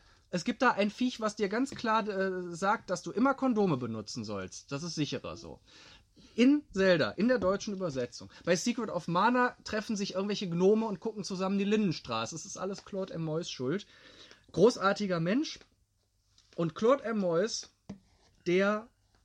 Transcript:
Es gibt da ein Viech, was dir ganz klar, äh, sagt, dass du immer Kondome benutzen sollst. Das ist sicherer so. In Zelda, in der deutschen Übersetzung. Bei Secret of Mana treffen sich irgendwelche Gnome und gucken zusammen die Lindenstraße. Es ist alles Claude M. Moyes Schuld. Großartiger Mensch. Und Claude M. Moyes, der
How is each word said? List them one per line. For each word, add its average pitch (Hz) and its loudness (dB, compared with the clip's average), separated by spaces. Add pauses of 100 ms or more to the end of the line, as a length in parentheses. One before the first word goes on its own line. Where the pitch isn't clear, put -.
(300)
Es 175 -4
gibt - -4
da 247 6
ein 202 0
Viech, 247 -2
was 208 -2
dir 202 0
ganz 240 -2
klar, 220 -2
äh, 190 -4
sagt, 196 -2
dass 175 -4
du 170 -10
immer 269 4
Kondome 214 2
benutzen 113 -6
sollst. 98 -8
Das 139 -6
ist 165 -8
sicherer 127 -4
so. 78 -16 (800)
In 277 6 (100)
Zelda, 175 4
in 196 0
der 254 4
deutschen 196 0
Übersetzung. 131 -6 (140)
Bei 170 4
Secret 226 -2
of 170 -6
Mana 240 2
treffen 214 -4
sich 190 -4
irgendwelche 196 -2
Gnome 190 4
und 202 -6
gucken 208 -6
zusammen 190 -2
die 202 0
Lindenstraße. 165 0
Es 156 -12
ist - -14
alles 185 -8
Claude 190 -8
M. 165 -4
Moyes 160 -4
Schuld. 139 -4 (680)
Großartiger 190 2
Mensch. 214 0 (1000)
Und 170 -2
Claude 262 4
M. 226 -4
Moyes, 185 0 (760)
der 202 2 (360)